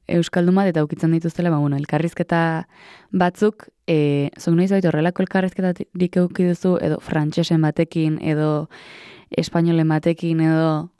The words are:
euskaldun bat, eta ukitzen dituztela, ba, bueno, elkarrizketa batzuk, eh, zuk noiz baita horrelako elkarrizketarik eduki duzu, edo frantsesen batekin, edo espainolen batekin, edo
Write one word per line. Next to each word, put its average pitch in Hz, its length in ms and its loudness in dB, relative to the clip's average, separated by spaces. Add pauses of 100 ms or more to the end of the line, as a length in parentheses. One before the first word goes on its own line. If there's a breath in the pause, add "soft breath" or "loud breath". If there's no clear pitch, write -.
euskaldun 175 480 0
bat, 196 120 2
eta 165 160 2
ukitzen 151 280 -2
dituztela, 165 380 -2
ba, 160 80 0
bueno, 143 200 0
elkarrizketa 165 920 -2 (460 loud breath)
batzuk, 185 560 0 (180)
eh, 147 500 0
zuk 165 180 0
noiz 185 160 2
baita 190 180 2
horrelako 160 340 0
elkarrizketarik 185 720 -2
eduki 180 480 0
duzu, 180 380 0
edo - 180 -2
frantsesen 160 640 0
batekin, 156 600 -2
edo 151 480 -2 (640 loud breath)
espainolen 165 560 0
batekin, 160 540 0
edo 160 580 0